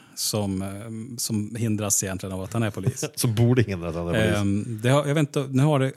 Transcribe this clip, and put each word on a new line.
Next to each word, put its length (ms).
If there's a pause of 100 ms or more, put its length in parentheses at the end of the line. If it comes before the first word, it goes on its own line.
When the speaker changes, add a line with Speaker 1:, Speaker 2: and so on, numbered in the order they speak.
(160)
Speaker 1:
som, 460
eh, 60 (500)
som 380
hindras 480
egentligen 300
av 80
att 100
han 100
är 80
polis. 400
Speaker 2:
<laughs> 40
Som 200
borde 280
hindras 340
av 120
att 60
han 80
är 60
polis. 120
Speaker 1:
Ehm, 420
det 60
har, 180
jag 80
vet 60
inte, 300
nu 120
har 160
det 180